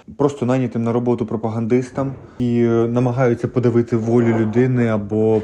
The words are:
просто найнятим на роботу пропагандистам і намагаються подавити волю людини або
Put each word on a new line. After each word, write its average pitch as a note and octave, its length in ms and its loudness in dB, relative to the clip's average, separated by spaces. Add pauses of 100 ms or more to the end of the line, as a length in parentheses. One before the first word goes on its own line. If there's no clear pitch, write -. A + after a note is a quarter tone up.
(180)
просто C#3 280 0
найнятим B2 380 -2
на A#2 80 -2
роботу A#2+ 340 0
пропагандистам A#2 880 -4 (260)
і A#2+ 280 2
намагаються A#2+ 800 0
подавити A#2 500 0
волю A#2 420 2
людини A#2+ 480 2
або G#2+ 560 0